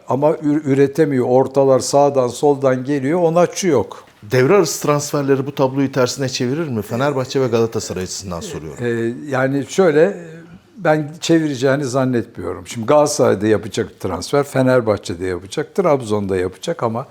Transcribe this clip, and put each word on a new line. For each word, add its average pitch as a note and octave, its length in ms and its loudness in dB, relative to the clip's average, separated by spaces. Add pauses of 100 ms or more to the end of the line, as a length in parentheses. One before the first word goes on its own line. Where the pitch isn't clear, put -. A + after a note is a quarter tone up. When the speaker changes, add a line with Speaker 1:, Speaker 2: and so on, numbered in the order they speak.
Speaker 1:
ama C#3+ 240 2
ü-, D3+ 320 -2
üretemiyor. C3+ 640 2
Ortalar C3 520 4
sağdan C#3 480 2
soldan C3 560 0
geliyor. C#3+ 380 0
Onaçu E3+ 460 2
yok. B2 360 0 (260)
Speaker 2:
Devre B2+ 240 4
arası F#3 280 2
transferleri C#3+ 640 0
bu D3 80 -10
tabloyu C3+ 380 0
tersine C3 360 -2
çevirir C3+ 400 -4
mi? A2+ 140 -4
Fenerbahçe C3 580 -2
ve C3 60 0
Galatasaray A2+ 560 -2
açısından F2 380 -8
soruyorum. D#2 440 -10
Speaker 1:
Ee, A#2 300 -4 (160)
yani C3+ 380 -2
şöyle, F3+ 480 4 (600)
ben D#3 440 0
çevireceğini C#3+ 640 0
zannetmiyorum. A2+ 800 -2
Şimdi A2+ 200 -8
Galatasaray'da C#3 600 4
yapacak G#2+ 540 -2
transfer, G2 440 -2
Fenerbahçe'de A2 800 0
yapacak, F#2 480 -8
Trabzon'da G#2+ 640 0
yapacak F2+ 460 -4
ama A#2 280 -4